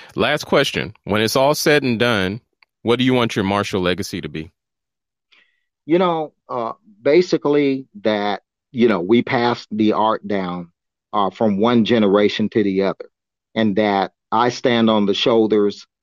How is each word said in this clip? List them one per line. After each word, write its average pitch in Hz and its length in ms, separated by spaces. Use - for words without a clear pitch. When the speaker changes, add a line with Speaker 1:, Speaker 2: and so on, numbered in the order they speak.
Speaker 1:
Last 139 280
question. 110 500
When 101 140
it's 110 160
all 139 200
said 147 260
and 123 160
done, 107 420
what 120 160
do 127 40
you 127 120
want 117 200
your 107 80
martial 101 380
legacy 90 400
to 76 80
be? 78 220
Speaker 2:
You 160 100
know, 165 360
uh, 120 260
basically 143 880
that, 104 400
you 120 160
know, 98 120
we 110 240
passed 120 480
the 107 220
art 107 340
down, 90 440
uh, 101 200
from 107 260
one 117 260
generation 104 680
to 113 140
the 98 200
other, - 260
and 110 220
that 101 340
I 120 180
stand 117 420
on 104 160
the 98 80
shoulders 107 720